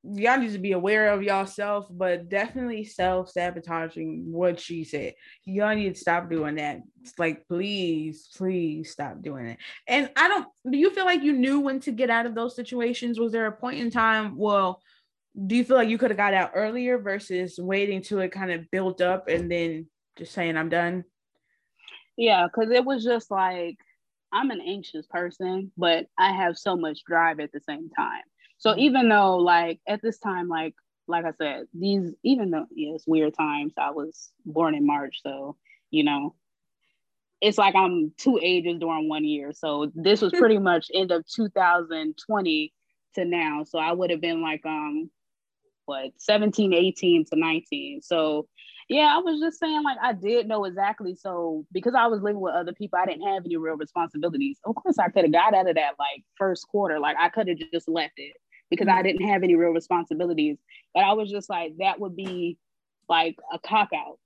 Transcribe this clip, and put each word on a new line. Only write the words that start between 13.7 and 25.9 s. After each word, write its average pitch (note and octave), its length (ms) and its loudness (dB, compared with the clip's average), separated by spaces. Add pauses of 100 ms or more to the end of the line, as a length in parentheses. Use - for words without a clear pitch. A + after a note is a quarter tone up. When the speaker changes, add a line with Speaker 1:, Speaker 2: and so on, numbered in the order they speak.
Speaker 1:
in A#3 120 -4
time, A3 460 0
well, G3 440 2 (640)
do A3 120 0
you B3 80 2
feel C4 100 4
like A3+ 140 6
you A3+ 80 0
could G#3+ 140 2
have G3+ 60 -2
got G3+ 160 2
out F#3 220 2
earlier B3 440 0
versus F#3+ 600 -6
waiting G3 420 -2
till G3 180 -4
it F#3 120 -2
kind F#3+ 200 -6
of E3 200 -6
built F#3 300 -2
up F#3 260 0
and E3+ 240 -2
then E3 360 -4 (300)
just - 140 -14
saying, E3+ 240 -2
"I'm D#3+ 140 -2
done"? F3 340 0 (1120)
Speaker 2:
Yeah, G3 340 4
'cause A3 220 0
it B3 120 4
was B3+ 200 -2
just A#3 260 0
like, F#3 480 -2 (540)
I'm B3 200 0
an F#3 100 -6
anxious F3 460 -8
person, F#3 680 -6
but E3+ 300 2 (100)